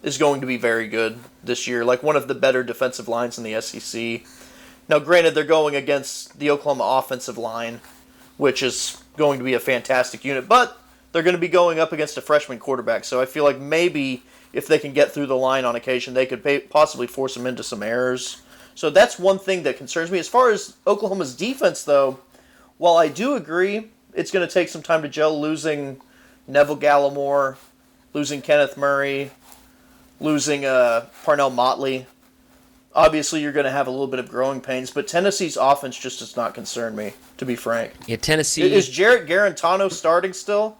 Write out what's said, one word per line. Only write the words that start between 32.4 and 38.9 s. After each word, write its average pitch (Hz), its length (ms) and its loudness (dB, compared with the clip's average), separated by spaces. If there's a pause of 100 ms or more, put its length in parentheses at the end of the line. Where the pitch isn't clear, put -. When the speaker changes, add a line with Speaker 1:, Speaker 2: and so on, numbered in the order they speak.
Speaker 1:
obviously 156 480 2
you're 147 100 -4
gonna 139 200 0
have 139 160 0
a 127 40 -4
little 135 160 -2
bit 127 120 -4
of 117 100 -8
growing 131 320 -2
pains, 131 300 -6
but 143 160 -4
Tennessee's 185 500 0
offense 135 400 2
just - 220 -10
does - 160 -14
not 117 180 -4
concern 113 420 -8
me, 104 180 -8 (240)
to 135 80 -8
be 123 100 -2
frank. 113 360 -4 (160)
Speaker 2:
Yeah, 113 100 -4
Tennessee 156 460 0
Speaker 1:
I-, 185 40 6
is 196 220 4
Jarrett 202 380 4